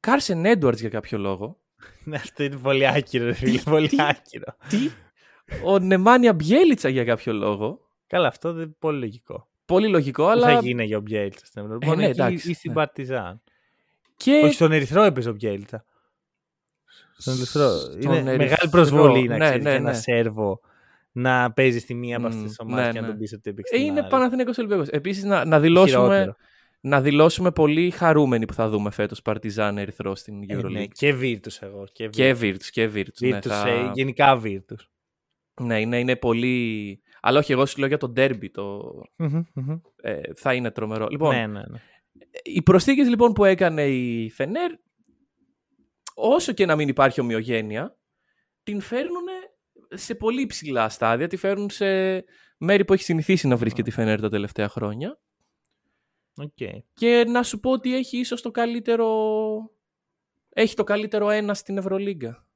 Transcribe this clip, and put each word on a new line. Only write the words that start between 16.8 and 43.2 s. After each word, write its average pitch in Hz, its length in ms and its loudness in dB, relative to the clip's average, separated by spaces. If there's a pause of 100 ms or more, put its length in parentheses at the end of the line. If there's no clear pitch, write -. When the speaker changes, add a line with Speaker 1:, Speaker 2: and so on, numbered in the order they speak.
Speaker 2:
Στον 131 180 -6
Ερυθρό. 131 340 0 (100)
Speaker 1:
Στον 69 220 -10
Speaker 2:
Είναι 143 160 2
Speaker 1:
Ερυθρό, 131 200 0
Speaker 2:
μεγάλη 151 340 0
προσβολή 143 580 6
να 117 80 -2
Speaker 1:
ναι, - 80 0
Speaker 2:
ξέρεις 127 200 2
Speaker 1:
ναι, 147 60 0
Speaker 2:
για 135 80 2
ένα 143 120 -2
Speaker 1:
ναι. 131 60 -2
Speaker 2:
Σέρβο 113 640 -2 (520)
να 123 400 0
παίζει 127 260 2
στη 120 160 -10
μία 120 220 -8
από 120 100 -4
Speaker 1:
Μμμ, 113 80 -4
Speaker 2:
αυτές 107 140 -8
τις 107 120 -14
ομάδες 123 260 -4
Speaker 1:
ναι, 117 60 -2
Speaker 2:
και 113 80 -6
να 113 60 -6
Speaker 1:
ναι. 110 60 -8
Speaker 2:
τον 107 80 -12
πεις 104 120 -10
ότι 104 180 -12
έπαιξε 101 240 -10
Speaker 1:
Ε, 240 40 2
Speaker 2:
στην 294 120 0
Speaker 1:
είναι 294 100 -2
Speaker 2:
άλλη. 285 100 -6
Speaker 1:
Παναθηναϊκός 254 480 0
Ολυμπιακός. 202 300 -2
Επίσης, 190 360 -4
να, 196 200 0
να 160 160 4
δηλώσουμε, 165 420 6
Speaker 2:
Χειρότερο. 98 320 2 (460)
Speaker 1:
να 139 200 2
δηλώσουμε 156 520 4
πολύ 160 380 2
χαρούμενοι 147 560 4
που - 80 -10
θα 113 140 -2
δούμε 104 220 -2
φέτος 101 320 -6
Παρτιζάν 104 560 -4
Ερυθρό 98 360 -8
στην 101 360 -14
Speaker 2:
Ε, - 40 -6
ναι, - 80 -4
Speaker 1:
Euroleague. 98 300 -6
Speaker 2:
και 143 200 0
Βίρτους 123 460 -6
εγώ, 98 340 -16
και 113 160 -10
Speaker 1:
Και 110 160 -2
Speaker 2:
Βίρτους. 131 160 2
Speaker 1:
Βίρτους, 98 300 -4
και 113 160 -2
Βίρτους, 104 340 -6
ναι, 123 80 0
Speaker 2:
Βίρτους, 107 240 -2
Speaker 1:
θα 104 160 -2
Speaker 2:
ε, 120 260 -2
γενικά 135 420 2
Βίρτους. 110 540 -10 (680)
Speaker 1:
Ναι, 117 200 0
είναι, 120 180 -2
είναι 123 180 0
πολύ, 117 840 -2 (200)
αλλά 131 180 4
όχι, 143 140 0
εγώ 135 140 4
σου - 120 -8
λέω 139 100 0
για 143 100 -2
το 123 100 -6
ντέρμπι, 120 420 0
το 101 420 -10 (240)
Speaker 2:
Μμμ, 160 240 -2 (140)
μμμ. 135 220 -6 (260)
Speaker 1:
ε, 92 180 -6 (140)
θα 131 200 -2
είναι 120 160 -4
τρομερό. 110 360 -6
Λοιπόν, 147 300 -2
Speaker 2:
Ναι, 117 100 -2
ναι, 104 220 -10
ναι. 117 100 -18 (640)
Speaker 1:
οι 175 200 -4
προσθήκες, 247 460 4
λοιπόν, 240 240 4